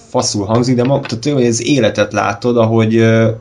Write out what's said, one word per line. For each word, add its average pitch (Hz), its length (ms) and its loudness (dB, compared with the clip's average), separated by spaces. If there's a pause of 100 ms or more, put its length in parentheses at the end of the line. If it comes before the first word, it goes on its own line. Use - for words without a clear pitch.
faszul 110 360 -2
hangzik, 123 300 0
de 120 80 0
ma-, 135 160 0
tehát 117 200 -8
tényleg, 147 220 -2
hogy 120 100 2
ez 110 100 -4
életet 104 520 0
látod, 101 440 -2
ahogy, 113 380 2
ö, 113 340 4 (120)